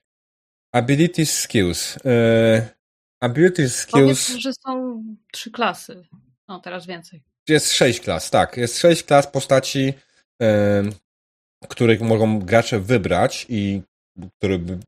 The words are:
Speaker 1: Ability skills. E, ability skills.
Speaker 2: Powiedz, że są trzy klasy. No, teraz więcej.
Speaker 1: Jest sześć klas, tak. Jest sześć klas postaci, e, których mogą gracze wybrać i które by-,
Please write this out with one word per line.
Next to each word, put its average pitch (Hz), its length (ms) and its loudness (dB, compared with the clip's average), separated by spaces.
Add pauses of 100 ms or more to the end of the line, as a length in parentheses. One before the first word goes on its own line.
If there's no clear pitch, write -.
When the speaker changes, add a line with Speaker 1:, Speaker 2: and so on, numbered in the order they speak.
(760)
Speaker 1:
Ability 143 520 0
skills. - 760 -2
E, 113 640 2 (540)
ability 147 460 2
skills. - 240 -8
Speaker 2:
Powiedz, 139 500 2
że 262 100 -4
są 254 500 -8 (300)
trzy - 180 -14
klasy. 196 520 -6 (460)
No, 185 120 -16
teraz 175 260 -14
więcej. 170 360 -16 (260)
Speaker 1:
Jest 151 240 2
sześć 127 280 2
klas, 87 300 -6
tak. 98 260 0
Jest 120 220 -4
sześć 170 240 4
klas 143 240 4
postaci, 135 680 -2 (480)
e, 104 400 2 (880)
których 113 320 2
mogą 110 380 2
gracze 107 420 2
wybrać 92 680 0
i 101 340 -4 (560)
które 95 200 -2
by-, 90 300 -8